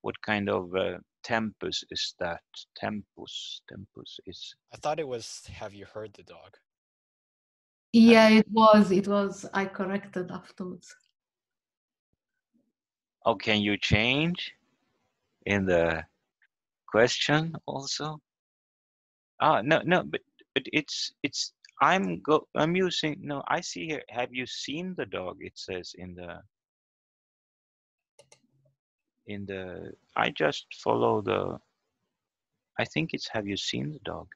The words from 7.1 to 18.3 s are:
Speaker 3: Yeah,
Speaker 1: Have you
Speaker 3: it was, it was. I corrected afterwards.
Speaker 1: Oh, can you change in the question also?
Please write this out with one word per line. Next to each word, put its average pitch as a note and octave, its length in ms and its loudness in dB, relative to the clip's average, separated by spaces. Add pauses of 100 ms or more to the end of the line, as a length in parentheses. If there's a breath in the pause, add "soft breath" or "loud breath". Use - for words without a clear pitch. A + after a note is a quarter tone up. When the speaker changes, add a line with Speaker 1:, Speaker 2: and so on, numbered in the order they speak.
Speaker 3:
Yeah, A3+ 300 10
Speaker 1:
Have A3 80 8
you A3 80 10
Speaker 3:
it G#3+ 120 4
was, G#3+ 400 8
it G3 160 2
was. G3+ 460 -2
I G3 120 -2
corrected F#3+ 680 -6
afterwards. F3+ 640 -14 (2250)
Speaker 1:
Oh, A#2 100 4
can G#2 260 2
you G#2 160 2
change C3+ 760 0 (920)
in G2 200 2
the E2+ 380 2 (840)
question D3 680 2 (120)
also? C#3+ 540 -8 (1200)